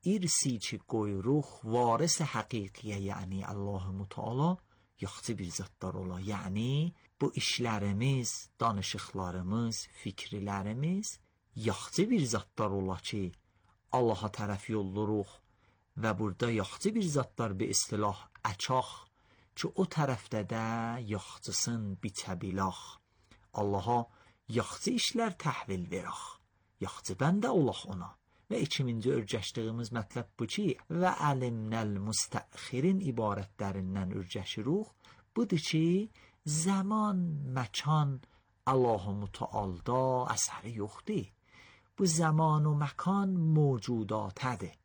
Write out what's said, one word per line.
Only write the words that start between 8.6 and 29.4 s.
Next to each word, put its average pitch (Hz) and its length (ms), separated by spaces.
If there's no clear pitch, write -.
danışıqlarımız, 101 1120
fikirlərimiz 104 1040
yaxşı 110 560
bir 202 120
zətlər 104 420
ola 95 240
ki, 104 220
Allaha 110 320
tərəf 101 400
yolluruq 104 600
və 113 220
burada 110 320
yaxşı 113 480
bir 196 60
zətlər 117 420
bir 110 140
istilah 104 440
açaq 127 460
ki, 175 160
o 190 160
tərəfdə 131 540
də 113 140
yaxşısın 104 960
biçə 98 380
bilək. 95 380
Allaha 101 380
yaxşı 117 480
işlər 226 400
təhvil 95 480
verək. - 360
Yaxşı - 380
bəndə 202 340
olaq 131 260
ona. 87 160
Və 233 140
ikinci 123 500
örgəşdiyimiz 113 800